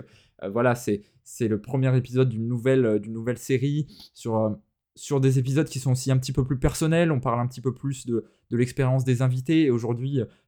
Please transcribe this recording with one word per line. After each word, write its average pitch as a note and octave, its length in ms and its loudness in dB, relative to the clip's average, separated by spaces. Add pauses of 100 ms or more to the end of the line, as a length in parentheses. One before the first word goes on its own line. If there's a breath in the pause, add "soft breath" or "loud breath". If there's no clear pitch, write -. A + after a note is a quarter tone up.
(420 soft breath)
euh, G2 80 -6
voilà, A#2+ 240 2
c'est, G#2 280 -4 (220 loud breath)
c'est - 240 -4
le G#2 120 0
premier C3 360 0
épisode B2+ 320 2
d'une A2+ 200 -4
nouvelle, B2 360 2
euh, G#2+ 140 2
d'une G#2+ 140 -6
nouvelle A2+ 260 -4
série C#3 480 -2 (280 loud breath)
sur, A2+ 220 -2
euh, A2 140 2 (460)
sur C#3 240 -2
des C3+ 180 4
épisodes C#3 300 0
qui - 100 -10
sont C3 140 0
aussi B2+ 180 -2
un C3 80 4
petit C3 140 -4
peu C3 120 0
plus B2+ 140 -2
personnels. D#3+ 540 2
On B2+ 80 0
parle A#2+ 180 0
un A#2+ 80 0
petit B2+ 140 -8
peu B2+ 120 -2
plus C3+ 320 -8
de, A#2 200 -2 (260 loud breath)
de A#2 60 -2
l'expérience B2+ 480 2
des B2+ 180 2
invités. C3 400 2
Et C#3+ 80 4
aujourd'hui, A#2+ 500 0
euh, G#2+ 40 0 (240 soft breath)